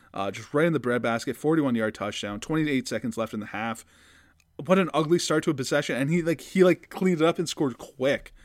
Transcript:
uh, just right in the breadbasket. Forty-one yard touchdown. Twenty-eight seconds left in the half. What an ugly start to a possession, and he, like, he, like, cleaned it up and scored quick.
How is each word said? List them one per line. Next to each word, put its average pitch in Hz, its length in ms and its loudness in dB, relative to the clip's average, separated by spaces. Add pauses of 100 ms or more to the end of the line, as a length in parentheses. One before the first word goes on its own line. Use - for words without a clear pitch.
(120)
uh, 98 180 -4
just 110 220 -10
right 151 140 4
in 165 80 4
the 143 40 2
breadbasket. 120 580 0
Forty-one 151 380 2
yard 110 200 0
touchdown. 104 440 -6
Twenty-eight 151 480 0
seconds 113 300 -4
left 110 160 -4
in 110 80 -4
the 104 60 -8
half. 110 380 -6 (800)
What 185 140 0
an 185 140 0
ugly 156 260 2
start 156 260 0
to 170 60 0
a 151 40 -2
possession, 139 420 -2
and 139 140 -2
he, 175 100 2
like, 160 220 -2
he, 185 220 4
like, 175 260 4
cleaned 180 320 0
it 160 40 6
up 170 120 2
and 170 100 -4
scored 135 300 -2
quick. - 560 -2 (100)